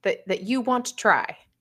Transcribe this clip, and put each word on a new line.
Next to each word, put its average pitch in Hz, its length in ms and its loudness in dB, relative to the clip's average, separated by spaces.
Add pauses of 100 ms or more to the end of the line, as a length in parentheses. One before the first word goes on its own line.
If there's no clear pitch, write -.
that, - 240 -2
that 190 160 -2
you 247 180 0
want 247 240 0
to - 100 -10
try. - 400 2 (260)